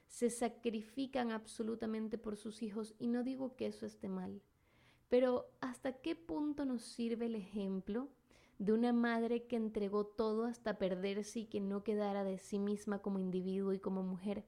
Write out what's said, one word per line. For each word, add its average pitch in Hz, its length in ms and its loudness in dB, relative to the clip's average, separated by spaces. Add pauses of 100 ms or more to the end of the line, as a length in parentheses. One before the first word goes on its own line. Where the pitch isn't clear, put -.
se - 220 2
sacrifican 233 1000 -2
absolutamente 220 840 -4
por 220 180 -6
sus 214 260 -10
hijos 214 380 -6
y 240 80 -2
no 240 160 2
digo 262 320 -4
que 220 120 -2
eso 214 180 -6
esté 208 240 -8
mal, 190 320 -4 (680)
pero 247 420 6 (120)
¿hasta 262 320 -4
qué 320 200 -4
punto 302 520 -2
nos 247 180 -2
sirve 233 440 -2
el 233 80 -2
ejemplo 202 760 -2 (480)
de 208 160 4
una 233 180 6
madre 233 560 4
que - 80 0
entregó 208 500 2
todo 220 380 2
hasta 233 340 -2
perderse 196 640 0
y 214 60 -4
que 208 160 -2
no 196 240 0
quedara 202 400 2
de 190 120 0
sí 202 220 -2
misma 202 420 0
como 196 180 0
individuo 185 520 0
y 190 80 2
como 190 240 0
mujer? 190 440 -4